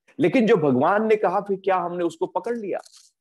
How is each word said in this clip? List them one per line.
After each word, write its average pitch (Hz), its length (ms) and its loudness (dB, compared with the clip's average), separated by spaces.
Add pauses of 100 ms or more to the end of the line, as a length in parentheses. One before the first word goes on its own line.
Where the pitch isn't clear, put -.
(200)
लेकिन 190 280 2
जो 226 80 6
भगवान 156 520 2
ने 220 80 4
कहा, 196 260 -2
फिर 196 180 -6
क्या 190 180 0
हमने 175 260 -4
उसको 165 220 -4
पकड़ 233 320 -6
लिया? 196 220 -8 (420)